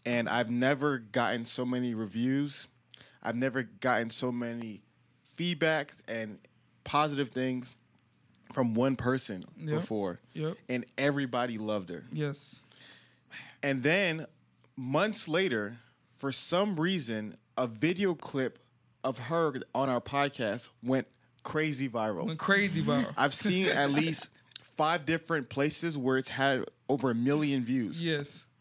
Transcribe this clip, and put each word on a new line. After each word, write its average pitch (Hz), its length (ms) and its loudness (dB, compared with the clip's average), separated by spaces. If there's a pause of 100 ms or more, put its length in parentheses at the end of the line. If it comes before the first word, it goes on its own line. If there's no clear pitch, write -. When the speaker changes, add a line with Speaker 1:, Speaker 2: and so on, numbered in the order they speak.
Speaker 1:
and 120 220 0
I've 117 200 2
never 131 500 2
gotten 117 460 0
so 127 220 -4
many 123 280 -2
reviews. 123 720 -2 (520)
I've 113 140 -4
never 127 300 -2
gotten 113 460 0
so 123 200 -2
many 117 520 -6 (540)
feedbacks 160 720 0
and 110 320 -6 (460)
positive 143 460 2
things 127 440 -2 (800)
from 120 220 2
one 131 200 4
person 123 500 -2 (140)
Speaker 2:
Yep. 156 220 -2
Speaker 1:
before. 104 400 -2 (140)
Speaker 2:
Yep. 156 220 -6 (120)
Speaker 1:
And 123 180 -4 (100)
everybody 127 640 0
loved 107 300 -2
her. 85 240 -10
Speaker 2:
Yes. 147 500 -8 (1000)
Speaker 1:
And 135 220 0
then 160 440 2 (500)
months 156 500 0
later, 131 500 0 (420)
for 139 140 -4
some 185 460 0
reason, 117 560 -2 (220)
a 127 100 0
video 175 480 0
clip 131 440 -4 (460)
of 117 140 0
her 151 360 0 (200)
on 135 140 2
our 151 140 2
podcast 131 680 0 (140)
went 127 240 2 (380)
crazy 151 440 0
viral. 110 380 -2
Speaker 2:
Went 160 120 -4
crazy 196 440 2
viral. 120 320 2
Speaker 1:
<laughs> - 20 -6
I've 139 160 4
seen 190 360 2
at 143 220 4
Speaker 2:
<laughs> 143 120 2
Speaker 1:
least 160 260 -2 (480)
five 156 300 2
different 160 420 0
places 147 480 0
where 131 220 2
it's 135 100 -2
had 135 380 2 (240)
over 135 200 2
a 117 40 2
million 139 500 2
views. 127 380 0
Speaker 2:
Yes. 151 420 -4 (160)